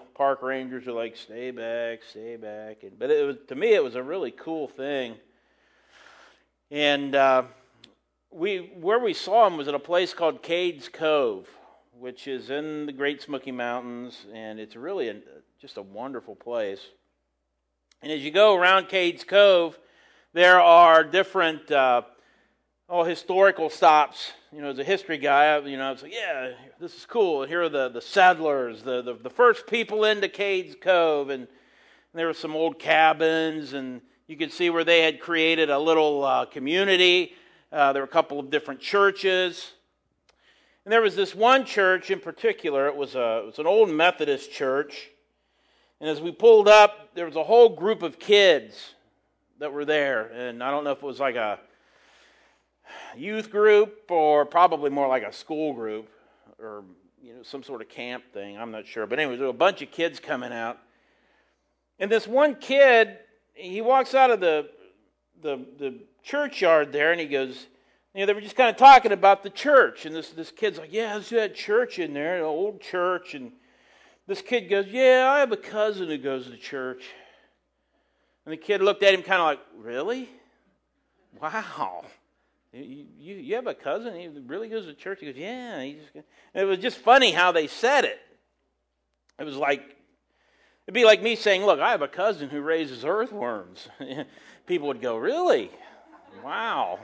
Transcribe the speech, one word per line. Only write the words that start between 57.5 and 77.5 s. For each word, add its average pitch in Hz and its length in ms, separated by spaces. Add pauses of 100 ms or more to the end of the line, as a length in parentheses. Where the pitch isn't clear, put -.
sort 120 220
of - 60
camp 123 340 (100)
thing. 101 240
I'm 117 140
not 110 160
sure. 110 180
But 135 140
anyway, 135 160
there 131 100
were 131 60
a - 20
bunch 156 300
of - 80
kids 165 280
coming 123 320
out. 117 280 (1200)
And 196 120
this 220 160
one 269 280
kid, 240 640 (340)
he 185 280
walks 254 340
out 262 160
of 214 80
the, 156 280 (760)
the, 143 200 (140)
the 131 220 (240)
churchyard 165 680
there, 147 200
and 170 100
he 156 60
goes, 135 400 (460)
you 190 80
know, 196 40
they 202 80
were 208 80
just 202 160
kinda 240 160
talking 254 400
about 196 280
the 202 80
church, 247 560
and 156 80
this, 160 180
this 160 200
kid's 208 260
like, 156 140
"Yeah, 214 220
there's 208 160
that 220 260
church 233 420
in 160 160
there, 156 240
an 165 60
old 175 380
church," 180 540
and 123 180 (760)
this 196 140
kid 220 280
goes, 196 180
"Yeah, 254 440
I 285 80
have 262 120
a 208 60
cousin 208 520
who 151 80
goes 131 320
to 120 80
church." 127 480 (1400)